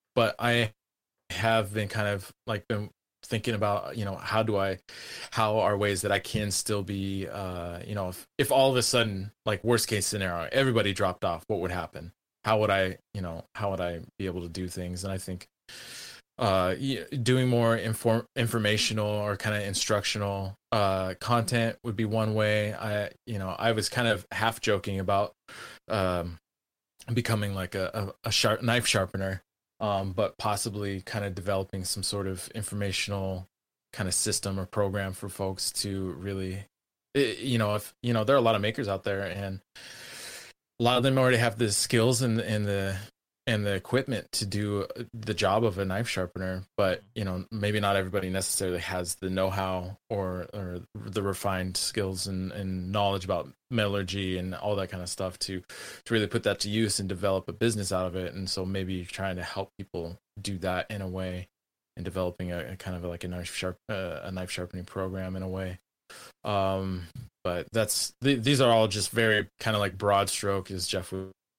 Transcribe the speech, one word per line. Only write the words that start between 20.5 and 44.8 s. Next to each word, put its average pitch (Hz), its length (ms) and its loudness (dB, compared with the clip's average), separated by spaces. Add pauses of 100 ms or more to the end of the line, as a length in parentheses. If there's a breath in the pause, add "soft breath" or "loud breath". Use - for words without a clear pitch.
uh, 95 480 2
content 117 640 2
would 113 140 -4
be 113 80 0
one 110 300 2
way. 107 380 2
I, 104 380 -2 (160)
you 110 120 -4
know, 95 120 -4
I 113 220 4
was 107 160 2
kind 120 200 2
of 101 220 2
half 113 300 0
joking 98 400 2
about, 98 320 2 (560 loud breath)
um, 90 500 0 (760)
becoming, 110 420 0
like, 92 200 -4
a, 98 400 -4 (100)
a, - 40 -4
a 107 40 0
sharp, 110 300 2
knife 117 240 4
sharpener, 95 560 0 (380)
um, 98 320 0
but 110 260 0
possibly 101 680 -2
kinda 101 260 -4
developing 95 540 -2
some 92 200 -4
sort 98 240 -2
of 92 260 -6
informational 98 920 -4 (460)
kinda 92 200 -2
system 98 460 -2
or 95 60 -4
program 98 480 -2
for 101 160 -10
folks 95 440 -4
to 95 400 -4
really, 95 520 -6 (520)
i-, 127 240 2
you 120 180 0
know, 104 160 2
if, - 180 -6 (100)
you 120 100 0
know, 110 120 2
there 135 120 6
are - 20 6
a 123 40 6
lot 113 120 6
of 101 80 2
makers 110 260 0
out 98 160 -2
there, 98 180 0
and 95 380 -4 (1200 loud breath)
a 117 40 4
lot 123 120 6
of 120 60 4
them 135 160 6
already 127 200 8
have 113 200 4
the 110 140 4
skills 120 500 4
and, 117 180 2
and 107 240 0
the, 98 320 0 (520)
and 104 180 2
the 101 80 2
equipment 120 560 0
to - 160 -2
do 101 400 -2 (260)